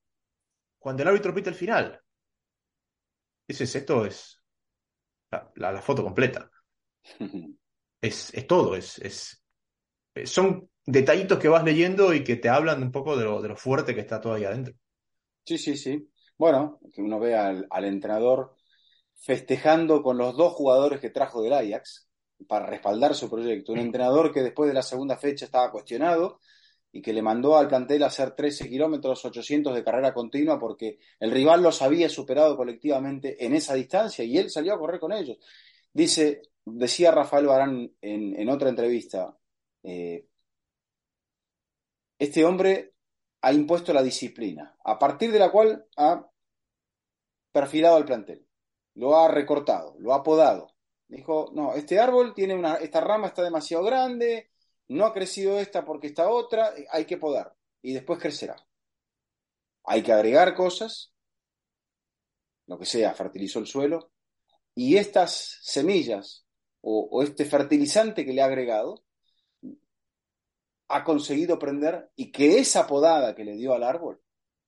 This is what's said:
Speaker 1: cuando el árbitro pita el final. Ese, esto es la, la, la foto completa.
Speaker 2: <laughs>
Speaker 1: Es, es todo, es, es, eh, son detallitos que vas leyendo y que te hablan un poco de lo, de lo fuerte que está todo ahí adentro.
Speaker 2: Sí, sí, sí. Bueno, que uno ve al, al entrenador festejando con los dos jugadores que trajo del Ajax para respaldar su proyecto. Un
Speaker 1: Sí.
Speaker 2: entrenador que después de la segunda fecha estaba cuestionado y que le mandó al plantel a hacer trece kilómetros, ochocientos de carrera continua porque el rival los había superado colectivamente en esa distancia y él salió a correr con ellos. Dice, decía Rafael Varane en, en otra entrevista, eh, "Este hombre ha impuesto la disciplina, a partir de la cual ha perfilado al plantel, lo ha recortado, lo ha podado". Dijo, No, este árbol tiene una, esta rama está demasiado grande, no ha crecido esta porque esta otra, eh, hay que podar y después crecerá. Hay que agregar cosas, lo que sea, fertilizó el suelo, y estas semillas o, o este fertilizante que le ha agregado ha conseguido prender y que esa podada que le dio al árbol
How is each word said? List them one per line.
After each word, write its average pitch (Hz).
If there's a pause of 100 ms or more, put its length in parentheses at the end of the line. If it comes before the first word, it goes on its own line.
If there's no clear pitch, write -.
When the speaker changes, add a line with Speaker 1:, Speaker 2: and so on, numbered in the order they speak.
(800)
Speaker 1:
cuando 135
el 165
árbitro 202
pita 190
el -
final. 175 (1500)
Ese, 143
esto 131
es - (920)
la, -
la, 95
la 98
foto 123
completa. 120 (540)
Speaker 2:
<laughs> 92 (420)
Speaker 1:
Es, -
es -
todo, 117
es, -
es, - (720)
eh, -
son 185 (140)
detallitos 160
que 151
vas 160
leyendo 175
y 139
que 120
te 117
hablan 147
un 127
poco 143
de 117
lo, 104
de 104
lo 107
fuerte 131
que 104
está 110
todo 113
ahí 107
adentro. 123 (720)
Speaker 2:
Sí, 165
sí, 147
sí. 139 (300)
Bueno, 151 (140)
que 101
uno 107
ve 117
al, 98
al 92
entrenador 107 (600)
festejando 151
con 127
los 123
dos 165
jugadores 135
que 117
trajo 120
del 120
Ajax 113 (380)
para 98
respaldar 104
su 117
proyecto. 113
Un 117
Speaker 1:
Sí. 120
Speaker 2:
entrenador 127
que 139
después 147
de 143
la 127
segunda 127
fecha 143
estaba 127
cuestionado 165 (520)
y 104
que 107
le 110
mandó 123
al 143
plantel 131
a 135
hacer 131
trece 143
kilómetros, 135
ochocientos 135
de 117
carrera 127
continua 139
porque 110 (200)
el 113
rival 151
los 165
había 151
superado 143
colectivamente 131
en 131
esa 147
distancia 170
y 120
él 196
salió 165
a 175
correr 165
con 160
ellos. 156 (540)
Dice, 151 (240)
decía 120
Rafael 143
Varane 131 (100)
en, 104
en 107
otra 139
entrevista, 117 (480)
eh, 87 (1900)
"Este 147
hombre 185 (480)
ha 131
impuesto 160
la 135
disciplina, 110
a 110
partir 226
de 214
la 185
cual 220 (100)
ha - (1200)
perfilado 156
al 151
plantel, 110 (500)
lo 139
ha 165
recortado, 139
lo 113
ha 139
podado". 143 (340)
Dijo, 156
No, 139
este 147
árbol 247
tiene 190
una, 165
esta 160
rama 208
está -
demasiado 165
grande, 233 (380)
no 165
ha 220
crecido 196
esta 190
porque 151
esta 165
otra, 233
eh, 143
hay 160
que 175
podar 147 (280)
y 127
después 131
crecerá. 143 (1300)
Hay 107
que 117
agregar 120
cosas, 180 (1500)
lo 85
que 90
sea, 107
fertilizó 98
el 104
suelo, 151 (640)
y 254
estas -
semillas 139 (340)
o, 110
o 127
este 147
fertilizante 147
que 131
le 135
ha 135
agregado 127 (1800)
ha -
conseguido 156
prender 147
y 131
que 151
esa 185
podada 143
que 110
le 104
dio 123
al 120
árbol 139 (480)